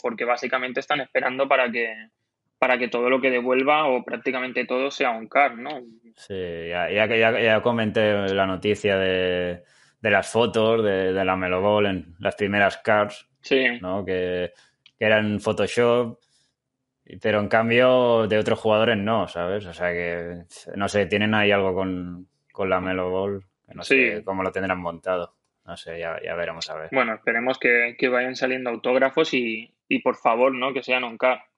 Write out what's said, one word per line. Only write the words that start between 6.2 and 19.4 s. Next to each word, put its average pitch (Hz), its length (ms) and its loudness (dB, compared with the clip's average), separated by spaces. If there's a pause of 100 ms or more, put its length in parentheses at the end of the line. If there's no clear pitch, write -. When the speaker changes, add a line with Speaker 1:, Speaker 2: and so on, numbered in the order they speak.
Speaker 2:
ya, 85 200 -2
ya 104 180 2
que 113 120 2
ya, 113 200 4
ya 110 220 4
comenté 110 500 2 (220)
la 98 140 2
noticia 98 500 0
de, 90 640 0 (400)
de 110 100 0
las 98 180 2
fotos 113 540 2
de, 95 300 2
de 95 100 0
la 92 140 2
Melo 92 240 -2
Ball 104 240 4
en 90 340 -4
las 101 160 -2
primeras 101 420 2
cards, 104 480 0 (140)
Speaker 1:
Sí. 127 400 0
Speaker 2:
¿no? 92 240 -4
Que, 90 480 -2 (480)
que 113 60 0
eran 107 340 2
Photoshop, 117 800 0 (1000)
pero 107 180 2
en 104 80 -2
cambio 117 800 4
de 107 100 2
otros 107 220 0
jugadores 110 380 2
no, 101 320 0
¿sabes? 92 360 -4